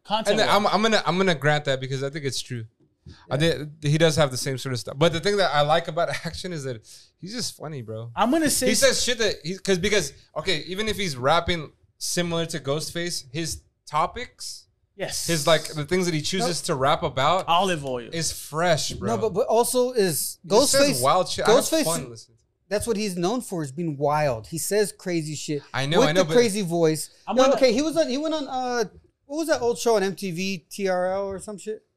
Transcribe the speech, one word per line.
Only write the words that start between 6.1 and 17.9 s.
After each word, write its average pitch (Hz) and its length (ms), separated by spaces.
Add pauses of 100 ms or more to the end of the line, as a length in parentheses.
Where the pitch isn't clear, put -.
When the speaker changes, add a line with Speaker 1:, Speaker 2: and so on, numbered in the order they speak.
Speaker 2:
Action 180 260
is 151 120
that 120 200 (360)
he's 180 120
just 214 240
funny, 143 260
bro. 110 340
Speaker 1:
I'm 226 160
gonna 311 180
say - 160
Speaker 2:
He 254 60
Speaker 1:
s- 196 80
Speaker 2:
says 254 240
shit 240 140
that 214 160 (100)
he, 180 140
'cause, 190 200
because, 190 340 (240)
okay, 156 300
even 190 220
if 202 80
he's 175 200
rapping 160 540 (280)
similar 170 480
to 165 120
Ghostface, 160 720
his 160 280 (400)
topics, - 680 (300)
Speaker 1:
Yes. - 300
Speaker 2:
his, 160 200
like, 160 180 (100)
the 147 100
things 180 220
that 175 80
he 151 80
chooses 190 460
Speaker 3:
No. 170 60
Speaker 2:
to 135 60
rap 143 220
about 151 460
Speaker 1:
Olive 170 360
oil. 123 280